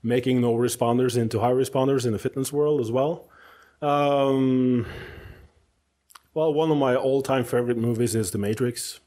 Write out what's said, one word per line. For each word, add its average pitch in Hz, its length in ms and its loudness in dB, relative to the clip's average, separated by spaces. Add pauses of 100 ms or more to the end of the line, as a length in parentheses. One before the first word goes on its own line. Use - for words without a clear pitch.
making 123 380 0
no 120 140 2
responders 120 600 0
into 113 240 0
high 120 100 2
responders 131 560 0
in 117 60 0
the 101 80 -4
fitness 135 320 -6
world 147 280 0
as 113 120 -4
well. 147 360 -2 (540)
Um, 135 1040 2 (1500)
well, 156 200 0
one 160 160 2
of 151 60 4
my 135 180 2
all-time 135 500 0
favorite 123 340 0
movies 113 360 0
is 110 160 0
The 104 80 -6
Matrix. 110 680 -4